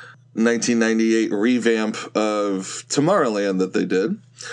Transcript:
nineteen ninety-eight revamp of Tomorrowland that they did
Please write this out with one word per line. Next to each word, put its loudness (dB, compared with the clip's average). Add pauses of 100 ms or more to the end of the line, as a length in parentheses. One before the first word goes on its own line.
(360)
nineteen 2
ninety-eight 2
revamp 0 (200)
of -2
Tomorrowland 2
that -2
they 0
did 0 (360)